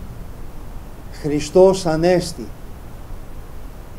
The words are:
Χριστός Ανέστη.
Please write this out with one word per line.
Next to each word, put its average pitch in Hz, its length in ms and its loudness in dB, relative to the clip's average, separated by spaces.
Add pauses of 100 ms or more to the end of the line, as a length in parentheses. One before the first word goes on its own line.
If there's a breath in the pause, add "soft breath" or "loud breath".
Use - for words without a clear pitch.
(1200)
Χριστός 185 640 6
Ανέστη. 170 600 4 (1500)